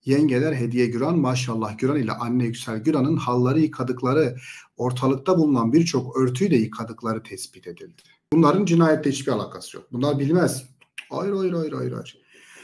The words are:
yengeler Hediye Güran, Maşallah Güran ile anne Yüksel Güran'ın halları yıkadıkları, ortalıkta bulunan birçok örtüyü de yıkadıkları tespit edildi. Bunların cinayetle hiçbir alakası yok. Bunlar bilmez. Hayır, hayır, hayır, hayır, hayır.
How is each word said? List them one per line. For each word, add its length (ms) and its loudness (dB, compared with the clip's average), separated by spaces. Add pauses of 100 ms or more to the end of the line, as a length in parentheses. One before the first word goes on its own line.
yengeler 480 2
Hediye 320 0
Güran, 340 0
Maşallah 580 -2
Güran 200 0
ile 140 -2
anne 340 -2
Yüksel 320 -6
Güran'ın 400 0
halları 420 2
yıkadıkları, 760 0 (420)
ortalıkta 600 0
bulunan 360 4
birçok 440 2
örtüyü 340 2
de 40 6
yıkadıkları 680 -2
tespit 440 -16
edildi. 340 -16 (320)
Bunların 320 6
cinayetle 460 4
hiçbir 200 -4
alakası 460 -6
yok. 140 -20
Bunlar 280 -2
bilmez. 460 0 (440)
Hayır, 240 -6
hayır, 200 -2
hayır, 180 -4
hayır, 200 -6
hayır. 260 -12 (460)